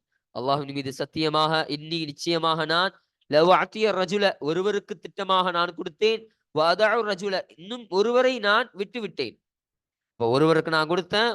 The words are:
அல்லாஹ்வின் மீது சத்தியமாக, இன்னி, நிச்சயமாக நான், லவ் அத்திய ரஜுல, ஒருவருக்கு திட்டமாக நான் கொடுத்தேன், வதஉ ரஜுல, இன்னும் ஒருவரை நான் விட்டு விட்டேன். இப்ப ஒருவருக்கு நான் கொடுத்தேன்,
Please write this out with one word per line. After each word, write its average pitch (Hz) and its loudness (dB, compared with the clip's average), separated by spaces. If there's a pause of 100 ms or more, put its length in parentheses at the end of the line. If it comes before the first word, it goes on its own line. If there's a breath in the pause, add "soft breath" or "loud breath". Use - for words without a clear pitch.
(340)
அல்லாஹ்வின் 139 -2
மீது 135 -6
சத்தியமாக, 156 0 (160)
இன்னி, 156 -6
நிச்சயமாக 160 -2
நான், 175 0 (360)
லவ் 160 6
அத்திய 202 2
ரஜுல, 185 0 (140)
ஒருவருக்கு 190 -2
திட்டமாக 185 -2
நான் 170 -2
கொடுத்தேன், 208 -2 (320)
வதஉ 202 2
ரஜுல, 196 -4 (160)
இன்னும் 208 -14
ஒருவரை 240 2
நான் 214 2
விட்டு 202 -8
விட்டேன். 147 -8 (760)
இப்ப 117 -2
ஒருவருக்கு 160 4
நான் 156 0
கொடுத்தேன், 208 0